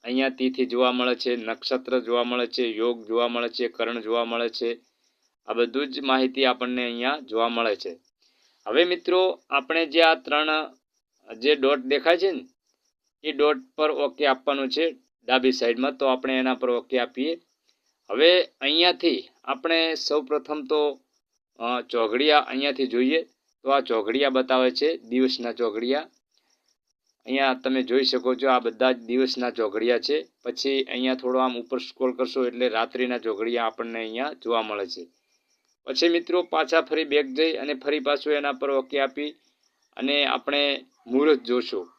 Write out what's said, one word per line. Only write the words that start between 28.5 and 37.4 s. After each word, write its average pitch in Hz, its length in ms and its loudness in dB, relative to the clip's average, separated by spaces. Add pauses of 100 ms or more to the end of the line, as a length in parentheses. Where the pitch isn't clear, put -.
બધા 117 320 0
જ 127 60 0
દિવસના 123 520 -2
ચોઘડિયા 113 500 0
છે. 151 260 -4 (180)
પછી 135 400 -4
અહીંયા 131 320 -2
થોડો 127 240 -2
આમ 127 200 0
ઉપર 123 200 -6
સ્ક્રોલ 127 320 -4
કરશો 127 360 -2
એટલે 120 220 -2
રાત્રિના 123 480 -2
ચોઘડિયા 113 480 -2
આપણને 113 340 -6
અહીંયા 117 340 -6
જોવા 113 280 -2
મળે 104 240 -4
છે. 85 220 -14 (800)
પછી 135 240 2
મિત્રો, 170 340 0
પાછા 165 380 0
ફરી 160 220 -2
બેક 147 220 2
જઈ 151 280 0